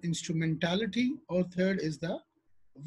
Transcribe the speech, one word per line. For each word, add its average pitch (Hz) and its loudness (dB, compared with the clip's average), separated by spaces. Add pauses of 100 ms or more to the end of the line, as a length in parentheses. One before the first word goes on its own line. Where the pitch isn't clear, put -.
instrumentality 170 0 (220)
और 180 2
third 185 2
is 156 -2
the 180 -4 (720)